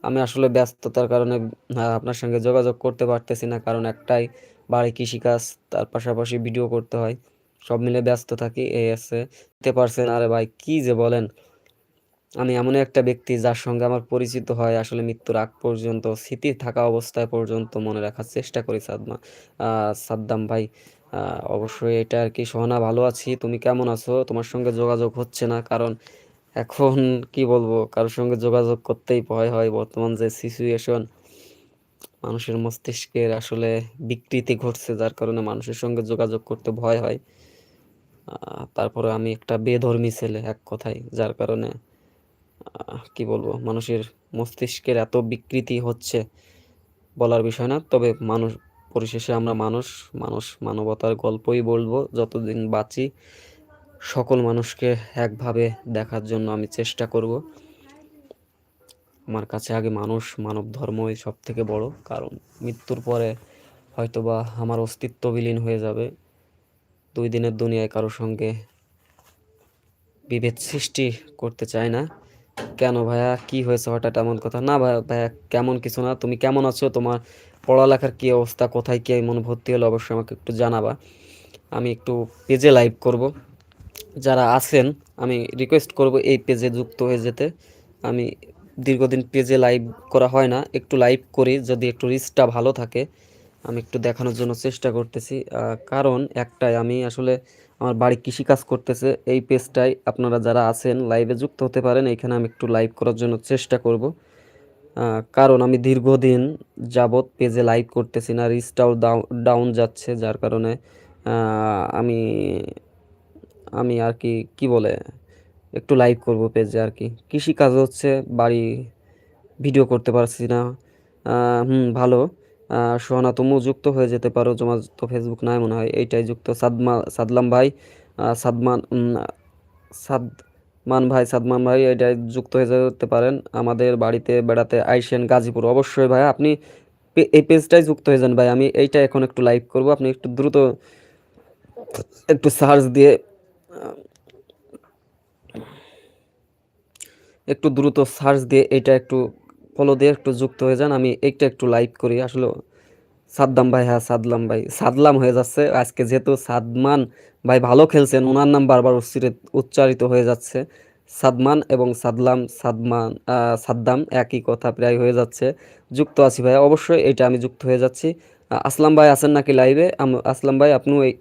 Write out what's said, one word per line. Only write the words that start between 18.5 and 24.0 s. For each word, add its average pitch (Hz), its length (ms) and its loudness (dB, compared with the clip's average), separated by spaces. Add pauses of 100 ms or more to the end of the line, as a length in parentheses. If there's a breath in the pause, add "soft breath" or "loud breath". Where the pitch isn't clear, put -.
করি 110 180 -6
সাদমা, 107 340 -12
আহ, 110 800 -6
সাদ্দাম 110 540 -6
ভাই। 110 200 -4 (440 soft breath)
আহ, 92 340 -8
অবশ্যই 110 560 -4
এটা 117 200 -2
আর 117 80 -2
কি। 117 160 -8
সোহানা 117 340 -4
ভালো 117 240 0
আছি, 127 320 -4
তুমি 120 240 -8
কেমন 123 300 -2
আছো? 123 340 -4